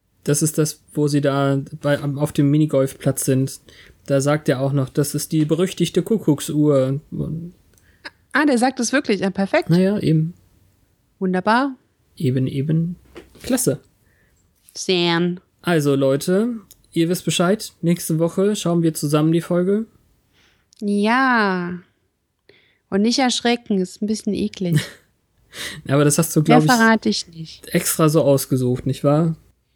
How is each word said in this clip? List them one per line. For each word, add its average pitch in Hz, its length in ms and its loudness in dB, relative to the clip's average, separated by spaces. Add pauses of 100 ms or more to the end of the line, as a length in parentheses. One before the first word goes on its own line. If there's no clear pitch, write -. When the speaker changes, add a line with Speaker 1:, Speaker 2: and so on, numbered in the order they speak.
(220)
Speaker 1:
Das 147 180 0
ist 156 160 -2
das, - 360 -2
wo 147 160 0
sie 143 120 2
da 139 400 0 (200)
bei, 143 200 0
am, 143 160 -4
auf 147 140 -2
dem 143 180 2
Minigolfplatz 139 760 0
sind. 131 360 -2 (460)
Da 139 140 0
sagt 147 280 0
er 131 120 0
auch 135 120 -2
noch, 135 160 0
„Das 151 280 -2
ist - 160 -6
die 156 120 2
berüchtigte 170 600 -2
Kuckucksuhr.“ 147 960 0 (100)
Und 165 440 -8 (800)
Speaker 2:
Ah, 294 140 2
der 262 120 4
sagt 254 200 0
es 240 140 -2
wirklich. 254 260 0
Ja, 190 120 -2
perfekt. 196 380 -2
Speaker 1:
Na 170 120 4
ja, 196 180 2
eben. 160 360 0 (840)
Speaker 2:
Wunderbar. 214 560 0 (420)
Speaker 1:
Eben, 131 300 0
eben. 160 480 -2 (480)
Klasse. - 380 -2 (960)
Speaker 2:
Sehr. 175 580 0 (280)
Speaker 1:
Also, 147 340 0
Leute, 175 580 0 (380)
ihr 165 160 0
wisst 180 160 -4
Bescheid. 180 480 -2 (100)
Nächste 170 380 -2
Woche 190 340 0
schauen 170 300 -2
wir 160 100 0
zusammen 151 380 0
die 170 80 2
Folge. 185 460 -2 (920)
Speaker 2:
Ja. 202 1000 0 (1120)
Und 196 120 0
nicht 233 180 2
erschrecken, 240 600 0
ist - 220 -6
ein 214 40 -4
bisschen 208 280 -4
eklig. 185 440 -2 (560)
Speaker 1:
<laughs> - 540 -16
Aber 143 160 2
das 147 140 2
hast 165 180 0
du, 160 40 4
Speaker 2:
Mehr 151 40 2
Speaker 1:
glaub 151 200 6
ich, 156 60 4
Speaker 2:
verrate 226 380 4
ich - 200 -4
nicht. 165 400 -16
Speaker 1:
extra 170 400 0
so 151 140 4
ausgesucht, 127 600 0
nicht 131 200 -4
wahr? 156 320 2 (400)